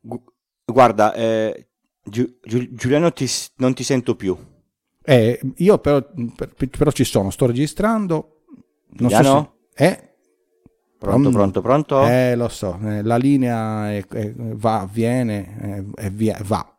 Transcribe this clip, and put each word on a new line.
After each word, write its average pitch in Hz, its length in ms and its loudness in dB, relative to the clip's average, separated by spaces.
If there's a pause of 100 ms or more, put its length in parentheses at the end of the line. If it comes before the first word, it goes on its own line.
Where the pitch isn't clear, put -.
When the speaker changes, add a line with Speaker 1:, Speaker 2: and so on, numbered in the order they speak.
Speaker 1:
Gu-, 117 240 -14 (400)
guarda, 110 500 4
eh, 113 540 -4 (340)
Giu-, 110 400 -6
Giu-, 120 320 -4
Giuliano, 143 380 0
ti 139 140 -4
s-, - 300 -6
non 127 180 0
ti 127 100 -8
sento 123 320 0
più. 92 200 -4 (680)
Speaker 2:
Eh, 120 320 4 (180)
io 190 220 4
però, 143 240 2
per-, - 520 -10 (160)
però 147 200 2
ci 139 140 2
sono, 98 260 0
sto 135 160 0
registrando. 165 1000 -2 (520)
Non 120 140 0
so 101 60 4
Speaker 1:
Giuliano? 139 400 4 (180)
Speaker 2:
se, 135 120 0
eh? - 220 -2 (920)
Speaker 1:
Pronto, 120 300 2
Speaker 2:
Mm. 131 40 2
Speaker 1:
pronto, 101 280 2
pronto? 135 460 2
Speaker 2:
Eh, 123 280 2
lo 120 140 -2
so, 92 340 -8
eh, 104 200 -4
la 117 140 0
linea 117 760 0
è, 101 140 -6
è, 107 280 -8
va, 110 560 -4
viene, 110 680 -2 (360)
è, - 120 -14
è 98 40 -4
via, 104 340 -2
va. 98 220 -4 (120)